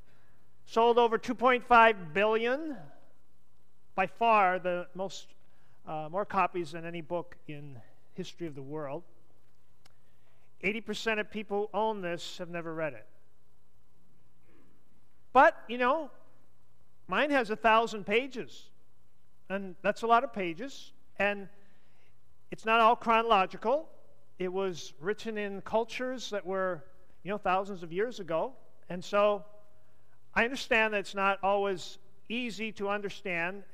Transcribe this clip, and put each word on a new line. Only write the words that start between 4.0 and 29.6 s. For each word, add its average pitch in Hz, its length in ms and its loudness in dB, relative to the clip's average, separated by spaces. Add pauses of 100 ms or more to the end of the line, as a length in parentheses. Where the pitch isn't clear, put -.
far 202 520 6
the 175 360 0
most, 185 320 -6 (600)
uh, 156 240 -6
more 190 140 0
copies 180 480 0
than 165 140 -8
any 170 160 -6
book 170 340 -4 (100)
in 147 300 -8 (380)
history 175 320 -6
of 151 80 -6
the 139 80 -8
world. 147 400 -6 (1600)
Eighty 214 180 0
percent 214 400 -2
of 208 100 -2
people 208 400 -2
who - 80 -2
own 214 220 0
this 175 380 -4
have 180 100 -6
never 170 240 -6
read 156 220 -2
it. 110 100 -14 (2250)
But, 294 200 10 (140)
you 226 80 -4
know, 262 340 2 (960)
mine 240 240 2
has 247 200 4
a 214 60 0
thousand 220 500 4
pages, 233 640 -2 (800)
and 190 320 -4
that's 202 180 2
a 233 60 -2
lot 233 180 8
of 233 80 -4
pages, 185 600 -4 (260)
and 202 300 2 (1000)
it's - 140 -10
not 226 160 6
all 233 160 10
chronological. 226 960 4 (480)
It 185 120 0
was 185 500 -2
written 208 360 -4
in 202 240 -4
cultures 233 680 -2
that 202 160 -4
were, 185 360 0 (420)
you 170 60 -4
know, 208 60 0
thousands 190 460 0
of 165 100 -8
years 214 280 -2
ago, 170 340 0 (340)
and 175 160 -4
so 202 400 4 (920)